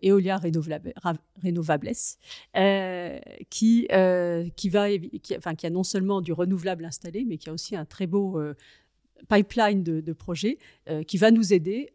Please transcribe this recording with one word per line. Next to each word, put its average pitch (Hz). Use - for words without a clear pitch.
Eolia 190
Renovable-, 160
Ra-, 170
Renovables, 165
euh, 190
qui, 233
euh, 175
qui 202
va 202
évi-, 165
qui, -
enfin, 170
qui 170
a 165
non 180
seulement 190
du 165
renouvelable 180
installé, 175
mais 180
qui -
a -
aussi 165
un -
très -
beau, 190
euh, 147
pipeline 208
de, 160
de 160
projets, 180
euh, 160
qui 175
va 220
nous 220
aider 196